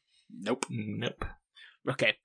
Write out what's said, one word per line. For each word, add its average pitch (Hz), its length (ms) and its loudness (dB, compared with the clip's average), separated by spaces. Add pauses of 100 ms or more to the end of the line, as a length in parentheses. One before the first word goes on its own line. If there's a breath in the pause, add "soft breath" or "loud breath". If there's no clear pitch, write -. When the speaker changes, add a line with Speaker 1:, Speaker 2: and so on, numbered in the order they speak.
(340)
Speaker 1:
Nope. 113 360 0
Speaker 2:
Nope. 110 560 -4 (640 soft breath)
Speaker 3:
Okay. 117 240 4 (120)